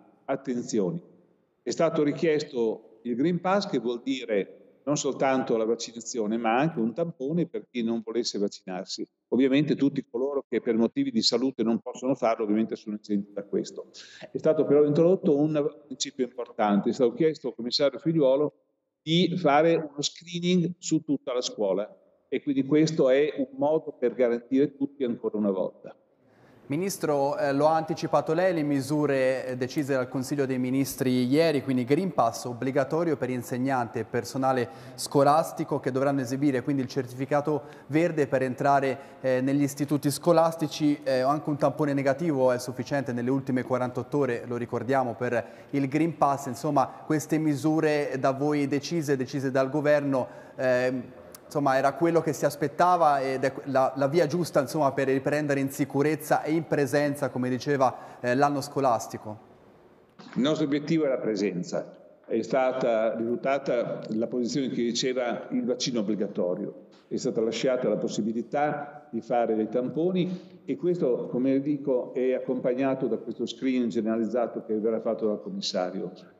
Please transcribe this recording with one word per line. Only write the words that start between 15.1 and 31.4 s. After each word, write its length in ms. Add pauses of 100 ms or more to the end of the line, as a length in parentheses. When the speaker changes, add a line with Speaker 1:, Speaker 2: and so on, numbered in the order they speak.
Speaker 1:
un 320 (160)
principio 380
importante, 680
è 20
stato 200
chiesto 360
al 60
commissario 440
Figliuolo 540 (480)
di 360
fare 380
uno 260
screening 760
su 260
tutta 300
la 80
scuola 520 (360)
e 120
quindi 240
questo 440
è 260
un 220
modo 420
per 140
garantire 640
tutti 260
ancora 340
una 140
volta. 420 (760)
Speaker 2:
Ministro, 720
eh, 140
lo 160
ha 80
anticipato 580
lei, 200
le 100
misure, 840
eh, 120
decise 360
dal 140
Consiglio 380
dei 120
Ministri 680
ieri, 380